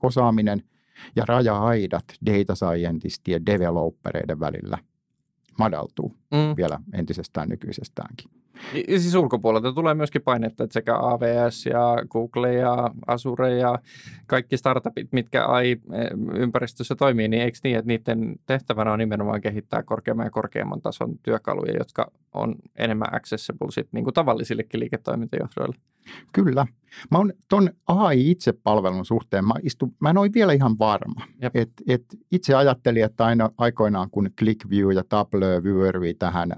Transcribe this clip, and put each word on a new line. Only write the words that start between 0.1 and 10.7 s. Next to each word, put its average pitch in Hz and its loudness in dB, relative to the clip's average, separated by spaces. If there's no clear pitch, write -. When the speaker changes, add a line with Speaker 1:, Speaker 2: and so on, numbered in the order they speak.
Speaker 1:
ja 113 0
raja-aidat 110 2
data 101 2
scientistien, 85 -2
developereiden 85 -2
välillä 73 -6
madaltuu - -2
Speaker 2:
Mm. 151 0
Speaker 1:
vielä 78 -2
entisestään - -6
nykyisestäänkin. - -12
Speaker 2:
Ja, 147 -4
ja 196 2
siis 175 2
ulkopuolelta 117 2
tulee 156 2
myöskin 147 -2
painetta, 117 -2
että 110 -6